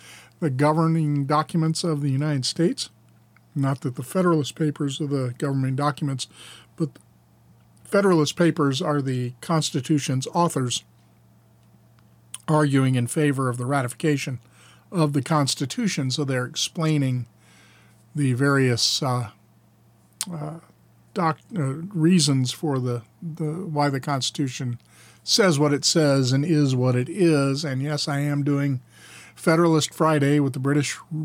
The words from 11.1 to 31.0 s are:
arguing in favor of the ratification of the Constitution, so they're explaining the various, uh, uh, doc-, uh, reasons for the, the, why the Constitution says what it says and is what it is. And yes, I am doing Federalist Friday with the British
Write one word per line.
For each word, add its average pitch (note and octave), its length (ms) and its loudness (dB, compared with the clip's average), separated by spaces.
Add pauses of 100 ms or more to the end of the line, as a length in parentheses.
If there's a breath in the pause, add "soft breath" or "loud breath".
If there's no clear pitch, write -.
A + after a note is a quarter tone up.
arguing C3+ 480 2
in A#2+ 100 0
favor C3+ 420 0
of A#2+ 100 -4
the B2 100 -6
ratification C#3 720 -2 (520 soft breath)
of D#3 220 0
the C#3 80 0
Constitution, D3 880 -2
so C#3+ 140 -4
they're C3 240 -2
explaining C#3 800 -2 (880 soft breath)
the C#3 180 2
various, C3 680 2
uh, B2 260 -2 (1000)
uh, D#3 280 -10 (560)
doc-, E3+ 240 0 (180)
uh, D#3+ 60 0
reasons D3+ 880 2
for C#3+ 260 -4
the, B2 240 -4 (220)
the, D#3+ 220 -8
why D3+ 440 -2
the C3+ 100 -2
Constitution C3 800 -4 (460 loud breath)
says F#3 340 4
what D3 160 4
it C#3 100 0
says C#3 480 4
and C#3 140 2
is D3 300 2
what B2+ 200 2
it B2+ 140 0
is. D#3 560 2
And C3 160 -2
yes, D3 260 -4
I C#3+ 120 -2
am C#3+ 240 0
doing C#3 380 0 (520 loud breath)
Federalist E3 640 2
Friday D3 440 4
with C3+ 140 0
the C3+ 60 -8
British C#3 360 0 (300)